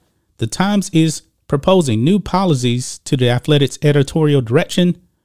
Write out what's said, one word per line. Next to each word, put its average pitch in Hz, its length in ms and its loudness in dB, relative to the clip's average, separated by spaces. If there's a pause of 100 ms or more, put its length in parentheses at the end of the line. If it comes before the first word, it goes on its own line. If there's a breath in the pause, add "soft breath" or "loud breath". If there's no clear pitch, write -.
(380)
the 117 80 -4
Times 196 460 -2
is 160 300 0 (260)
proposing 139 560 0
new 190 140 2
policies 127 840 -2
to - 120 -4
The 123 140 2
Athletic's 143 520 0
editorial 147 600 2
direction, 170 580 0 (240)